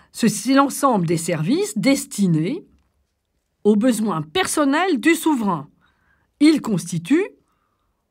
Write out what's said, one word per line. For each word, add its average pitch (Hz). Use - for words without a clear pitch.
Ce, -
c'est 226
l'ensemble 262
des 165
services 180
destinés 202
aux 214
besoins 208
personnels 311
du 311
souverain. 226
Il 294
constitue 208